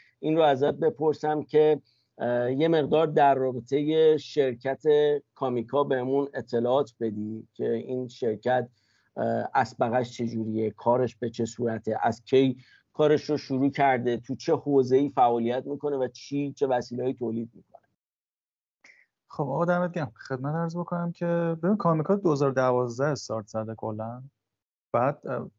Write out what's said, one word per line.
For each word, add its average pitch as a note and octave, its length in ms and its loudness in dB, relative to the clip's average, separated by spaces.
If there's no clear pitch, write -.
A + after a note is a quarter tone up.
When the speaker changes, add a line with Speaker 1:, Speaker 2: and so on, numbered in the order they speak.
Speaker 1:
این D#3 180 0
رو E3 60 4
ازت C#3+ 300 2
بپرسم D3+ 680 -2
که، D3+ 380 4
اه، B2 360 -2
یه D3 140 0
مقدار D#3 400 2
در D3 280 6
رابطه D3 840 2
شرکت C3+ 640 -2
کامیکا B2 480 0
بهمون C3+ 500 0
اطلاعات B2 680 0
بدی A2 540 -6
که A#2+ 180 -4
این B2+ 360 -6
شرکت، A#2+ 600 -4
اه، A#2 360 -2
اسبقش B2 580 -2
چجوریه، A2 600 -4
کارش A#2+ 440 0
به A#2+ 140 -6
چه A2+ 160 -4
صورته، A2 560 -4
از A2+ 220 -2
کی C3 340 2
کارش D3+ 360 2
رو D3+ 80 0
شروع C3+ 340 -2
کرده، B2 460 0
تو C3+ 180 -8
چه E3 200 -2
حوزه‌ای C#3 540 2
فعالیت A#2+ 560 2
می‌کنه C#3+ 320 -6
و B2+ 100 -2
چی، C#3+ 460 -6
چه C#3 140 -2
وسیله‌ای B2 460 -2
تولید A#2 400 -6
می‌کنه. - 280 -20
Speaker 2:
خب - 160 -6
آقا D3 220 -2
دمت F3 260 0
گرم. D#3+ 240 -6
خدمت C3+ 400 -6
عرض E3 220 -4
بکنم E3+ 340 -4
که F3 140 -6
ببین G3+ 140 2
کامیکا E3+ 380 2
دو G3 160 2
هزار C#3 200 2
دوازده B2+ 560 0
استارت A2+ 400 -4
زده A2 280 -6
کلاً. A2 480 -8
بعد، B2+ 340 0
اه، C3 320 -6